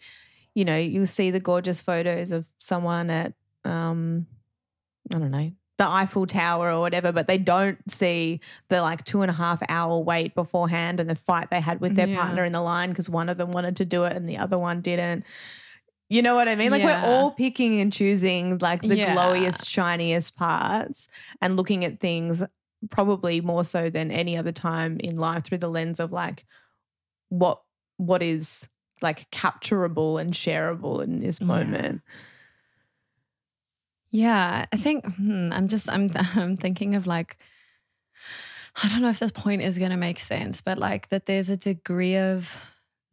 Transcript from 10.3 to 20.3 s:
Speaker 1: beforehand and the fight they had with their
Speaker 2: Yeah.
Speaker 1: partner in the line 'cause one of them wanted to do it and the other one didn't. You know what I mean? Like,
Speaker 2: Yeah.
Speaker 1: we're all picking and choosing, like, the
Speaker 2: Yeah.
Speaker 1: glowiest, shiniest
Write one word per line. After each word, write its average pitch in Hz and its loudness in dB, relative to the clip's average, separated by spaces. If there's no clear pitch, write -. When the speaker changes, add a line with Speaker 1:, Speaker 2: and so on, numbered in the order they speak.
Speaker 1:
beforehand 170 0
and 165 -2
the 160 -2
fight 170 0
they 175 0
had 165 -2
with 185 0
their 185 4
Speaker 2:
Yeah. - 2
Speaker 1:
partner 180 0
in 175 -2
the 170 -2
line 170 -2
'cause 175 -4
one 165 -2
of 175 -4
them 175 -2
wanted 180 -2
to 190 0
do 175 0
it 175 0
and 170 -6
the 170 -6
other 185 0
one 175 -2
didn't. 175 -2
You 226 4
know 240 6
what 240 4
I 220 2
mean? 214 4
Like, 277 4
Speaker 2:
Yeah. - 4
Speaker 1:
we're 302 6
all 262 6
picking 240 2
and 196 2
choosing, 185 2
like, 175 0
the 208 4
Speaker 2:
Yeah. - 4
Speaker 1:
glowiest, 180 2
shiniest 170 0